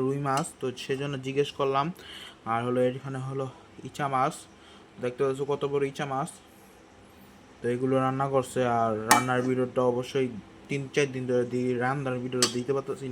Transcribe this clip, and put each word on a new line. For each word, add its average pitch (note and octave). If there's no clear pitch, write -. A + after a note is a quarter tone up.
রুই C#3
মাছ, C#3
তো C3+
সেজন্য C#3+
জিজ্ঞেস C#3
করলাম। C#3
আর A#2
হলো B2
এখানে C3+
হলো C3+
ইচা C#3+
মাছ, C3+
দেখতে B2
পাচ্ছ C3+
কত C#3+
বড় C#3+
ইচা D3
মাছ। C#3+
তো -
এগুলো C3
রান্না C3+
করছে, B2+
আর A2+
রান্নার B2+
ভিডিওটা B2+
অবশ্যই B2+
তিন C#3
চার C#3+
দিন B2+
ধরে B2
দিই, B2
রান্নার C3
ভিডিও B2+
দিতে B2
পারতেছি C3+